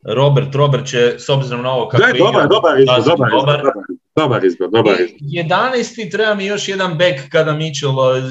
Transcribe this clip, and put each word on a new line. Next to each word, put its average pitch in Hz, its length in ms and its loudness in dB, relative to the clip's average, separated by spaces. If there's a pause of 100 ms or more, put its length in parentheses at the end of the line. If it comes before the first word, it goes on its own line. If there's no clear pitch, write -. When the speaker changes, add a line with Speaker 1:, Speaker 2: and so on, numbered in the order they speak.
Speaker 1:
Robert, 135 520 0
Robert 139 320 0
će, 120 320 0
s - 100 -8
obzirom 123 340 -4
na 127 80 -4
ovo 120 160 -2
kako 120 160 2
Speaker 2:
Da, - 60 4
Speaker 1:
igra, 139 160 2
Speaker 2:
dobar, 208 240 2
dobar 165 300 2
izbor, 127 160 6
Speaker 1:
sasvim 127 220 2
Speaker 2:
dobar 123 120 0
izbor, 117 120 2
Speaker 1:
dobar. 143 220 0
Speaker 2:
dobar, 135 200 -2 (320)
dobar 120 300 2
izbor, 90 240 -2
dobar 104 300 2
Speaker 1:
I 90 40 0
Speaker 2:
izbor. - 180 -8
Speaker 1:
jedanaesti 185 880 -4
treba 208 260 -2
mi 196 100 -6
još 202 240 -6
jedan 185 280 -4
bek 156 320 -2
kada 156 240 0
Mitchell, 139 640 -2
e, 131 160 -2